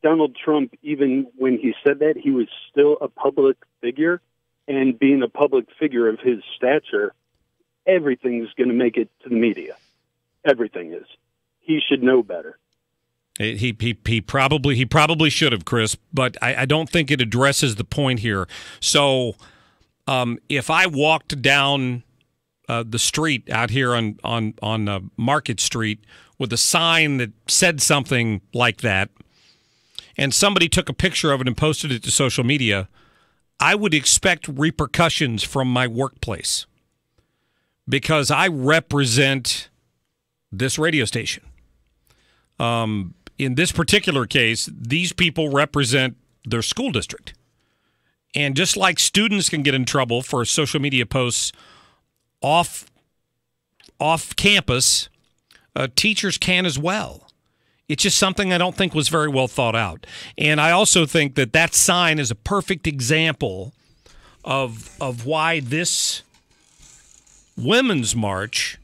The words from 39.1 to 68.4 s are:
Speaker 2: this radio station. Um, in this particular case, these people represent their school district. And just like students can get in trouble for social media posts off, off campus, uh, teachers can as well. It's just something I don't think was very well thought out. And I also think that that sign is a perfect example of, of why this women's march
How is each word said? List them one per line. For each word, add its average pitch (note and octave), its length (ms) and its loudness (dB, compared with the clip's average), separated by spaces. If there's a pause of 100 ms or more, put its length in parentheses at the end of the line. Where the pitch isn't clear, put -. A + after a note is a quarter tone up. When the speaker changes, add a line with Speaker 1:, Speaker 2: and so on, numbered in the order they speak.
Speaker 2:
this B2 260 -4
radio D#3 280 2
station. - 400 -6 (1120)
Um, A2 560 -2 (240)
in C3 160 -2
this E3 160 0
particular E3 560 0
case, A2+ 500 0
these D3 360 -4
people D#3+ 380 0
represent C#3 640 0 (280)
their A#2 180 -2
school B3+ 280 -4
district. - 440 -6 (1000)
And C#3+ 220 0
just F3 200 0
like F#3+ 220 2
students G#3 500 0
can D#3 140 -2
get C#3 100 2
in C3 120 0
trouble B2 360 -2
for B2 240 -4
social D3 360 -2
media C3+ 260 -2
posts B2 460 -4 (880)
off, D#3 480 0 (1120)
off D#3 340 -2
campus, F3+ 760 2 (680)
uh, C3+ 180 -2
teachers G3+ 440 0
can F3+ 280 0
as C#3 100 -2
well. E3+ 440 -4 (640)
It's D3 160 -2
just G3 140 2
something F#3+ 340 0
I F3+ 60 2
don't F3+ 180 0
think F#3+ 200 0
was D#3 160 0
very D3+ 180 0
well C3 180 2
thought A#2+ 300 0
out. F#2+ 300 -4 (320)
And D3+ 200 2
I D#3 120 4
also F#3 340 4
think C#3+ 300 0
that C3 180 0
that E3 220 2
sign F3 440 2
is C3+ 120 -2
a A#2 40 -4
perfect F#3+ 520 -4
example C#3 880 -2 (680)
of, B2 600 -6
of A#2+ 240 -8
why D#3+ 340 0
this D3 640 -4 (1400)
women's D#3+ 580 0
march G#2 680 -4